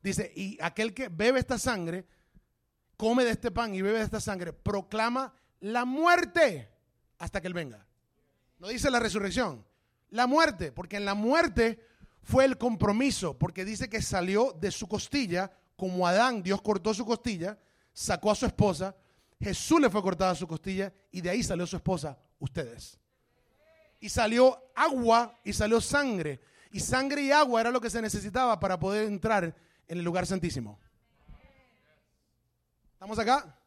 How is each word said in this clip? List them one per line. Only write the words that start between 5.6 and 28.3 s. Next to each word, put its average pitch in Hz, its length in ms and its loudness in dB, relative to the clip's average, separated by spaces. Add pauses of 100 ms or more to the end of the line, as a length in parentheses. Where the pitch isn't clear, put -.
la 240 240 -2
muerte 320 840 2 (500)
hasta 190 200 -6
que 170 80 -8
Él 180 60 -6
venga." 143 340 -10 (720)
No 180 100 -12
dice 247 200 0
la 247 100 4
resurrección, 196 640 -2 (460)
la 233 160 0
muerte, 247 460 2
porque 180 260 -10
en 202 80 -4
la 196 80 -2
muerte 226 680 2 (440)
fue 262 200 4
el 262 140 4
compromiso, 214 800 0
porque 180 260 -2
dice 214 240 -6
que 208 140 -4
salió 202 580 2
de 185 120 -2
su - 160 -8
costilla, 196 640 -4 (240)
como 180 320 -2
Adán, 220 340 2
Dios 196 220 -2
cortó 208 280 0
su 214 140 -2
costilla, 208 540 -4 (340)
sacó 208 380 -2
a 202 40 2
su 247 120 -2
esposa, 190 480 0 (440)
Jesús 214 400 2
le 262 120 6
fue 202 100 0
cortada 185 320 0
su 170 140 -6
costilla 190 440 -6 (200)
y 180 100 -10
de 170 80 -4
ahí 220 140 -2
salió 175 240 -4
su 190 80 -8
esposa, 156 420 -4 (220)
ustedes. 131 600 -10 (1000)
Y 214 100 -14
salió 247 640 4
agua 240 680 4
y 202 100 -4
salió 220 260 2
sangre. 214 640 -2 (300)
Y 196 80 -8
sangre 269 420 0
y 277 100 2
agua 269 300 6
era 233 80 2
lo 254 100 0
que 240 120 -4
se 226 100 -4
necesitaba 214 580 0